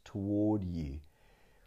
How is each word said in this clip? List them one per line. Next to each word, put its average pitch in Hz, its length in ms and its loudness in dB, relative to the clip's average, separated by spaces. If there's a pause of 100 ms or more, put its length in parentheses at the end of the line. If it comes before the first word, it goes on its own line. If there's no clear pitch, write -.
toward 104 600 2
you. 80 360 -4 (680)